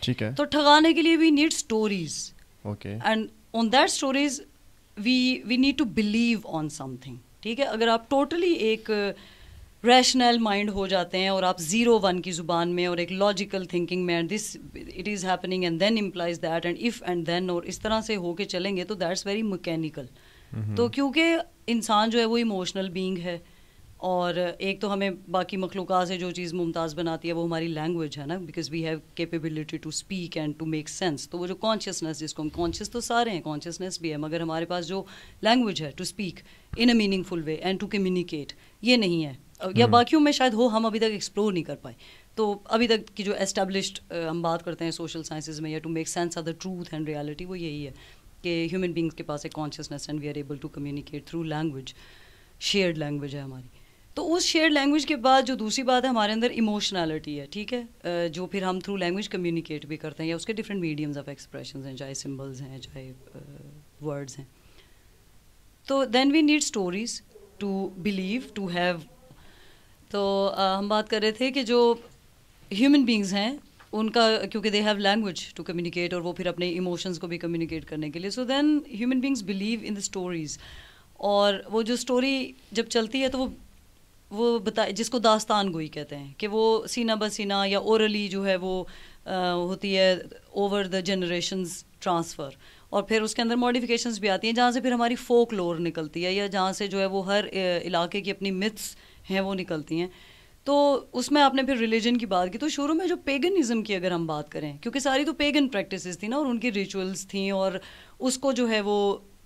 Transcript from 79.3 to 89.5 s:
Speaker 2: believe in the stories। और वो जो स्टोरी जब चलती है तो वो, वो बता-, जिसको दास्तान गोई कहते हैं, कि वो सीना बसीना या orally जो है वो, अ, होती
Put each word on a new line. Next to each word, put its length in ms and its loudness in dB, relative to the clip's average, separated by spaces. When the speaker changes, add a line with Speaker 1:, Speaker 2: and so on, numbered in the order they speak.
Speaker 2:
believe 480 -4
in 100 -6
the 120 -6
stories। 480 -6
और 500 4
वो 120 2
जो 140 0
स्टोरी 580 0
जब 160 -2
चलती 320 0
है 80 2
तो 100 -2
वो, 140 -2
वो 260 2
बता-, 320 0
जिसको 280 -2
दास्तान 520 4
गोई 180 -4
कहते 280 -10
हैं, 240 -14
कि 60 -4
वो 400 2
सीना 300 0
बसीना 480 0
या 160 2
orally 480 2
जो 140 -4
है 140 2
वो, 320 -2
अ, 100 -4
होती 580 0